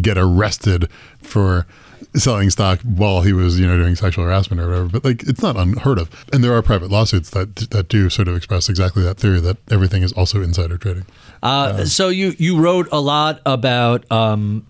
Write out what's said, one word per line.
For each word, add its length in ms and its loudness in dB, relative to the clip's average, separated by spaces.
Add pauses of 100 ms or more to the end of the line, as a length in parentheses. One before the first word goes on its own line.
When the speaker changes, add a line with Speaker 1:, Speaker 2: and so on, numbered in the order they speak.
Speaker 1:
get 160 0
arrested 720 0 (320)
for 440 0 (480)
selling 360 2
stock 320 0
while 400 0
he 100 4
was, 260 2
you 80 4
know, 120 2
doing 180 2
sexual 300 -2
harassment 360 0
or 60 -2
whatever. 220 -2
But, 160 -4
like, 180 0
it's 180 -2
not 140 0
unheard 420 0
of. 120 -4 (240)
And 100 4
there 100 2
are 80 4
private 300 0
lawsuits 380 0
that, 260 -6 (140)
that 180 -2
do 220 2
sort 180 -2
of 80 -2
express 320 -4
exactly 360 0
that 140 -2
theory 220 2
that 160 -2 (140)
everything 340 2
is 80 -2
also 300 0
insider 360 -2
trading. 280 -8 (360)
Speaker 2:
Uh, 360 -2
Speaker 1:
Um, 80 -2
Speaker 2:
so 240 0
you, 280 -2
you 200 0
wrote 340 2
a 80 0
lot 460 0
about, 680 0
um, 580 0